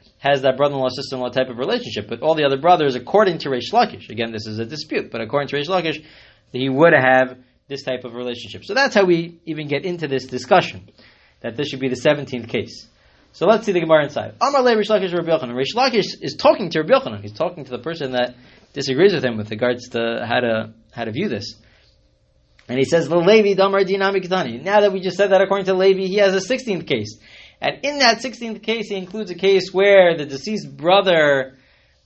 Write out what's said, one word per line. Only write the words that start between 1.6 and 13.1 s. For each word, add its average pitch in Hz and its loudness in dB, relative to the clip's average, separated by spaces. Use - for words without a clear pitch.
but 117 -10
all 160 2
the 156 0
other 139 0
brothers, 151 2
according 185 2
to 147 -6
Reish 123 -6
Lakish, 240 0
again, 113 -6
this 110 -10
is 110 -10
a 113 -4
dispute, 151 -8
but 117 -8
according 135 -4
to 139 -6
Reish 143 -6
Lakish, 170 -4
he 131 -4
would 156 4
have 131 4
this 135 -12
type 127 -6
of 117 -14
relationship. 120 -10
So 202 -8
that's 269 0
how 202 6
we 170 0
even 151 -8
get 143 -4
into 175 -6
this 131 -4
discussion, 127 0
that 113 -10
this 143 -4
should - -10
be 131 -2
the 120 -4
seventeenth 131 -2
case. - -8